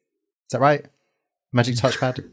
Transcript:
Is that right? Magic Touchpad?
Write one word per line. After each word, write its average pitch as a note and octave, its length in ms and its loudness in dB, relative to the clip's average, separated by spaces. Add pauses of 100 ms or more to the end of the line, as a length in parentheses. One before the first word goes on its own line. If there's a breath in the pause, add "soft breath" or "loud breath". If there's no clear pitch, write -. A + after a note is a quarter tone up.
(480)
Is - 40 -14
that A#2+ 100 -2
right? C#3+ 240 2 (680)
Magic A#2+ 220 0
Touchpad? B2+ 580 -2